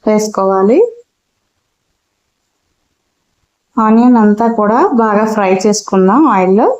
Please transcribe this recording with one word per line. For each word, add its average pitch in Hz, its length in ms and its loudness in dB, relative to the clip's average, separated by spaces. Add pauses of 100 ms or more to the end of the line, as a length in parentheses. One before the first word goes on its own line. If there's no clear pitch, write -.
వేసుకోవాలి. 214 720 0 (3000)
ఆనియన్ 233 380 2
అంతా 208 240 0 (120)
కూడా 214 200 0 (240)
బాగా 214 220 0 (100)
ఫ్రై 196 180 0 (120)
చేసుకుందాం 202 560 0 (140)
ఆయిల్లో. 190 340 0 (120)